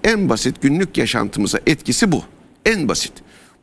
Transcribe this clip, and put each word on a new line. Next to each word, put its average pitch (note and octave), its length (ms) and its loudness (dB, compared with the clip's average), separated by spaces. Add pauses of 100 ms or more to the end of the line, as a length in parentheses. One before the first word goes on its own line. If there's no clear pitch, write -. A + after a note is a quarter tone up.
en G#3 240 2
basit A#2+ 340 -2
günlük D#3+ 360 0
yaşantımıza A2 680 -2
etkisi E3 460 2
bu. B2 100 0 (440)
En G3 220 2
basit. - 240 -4 (500)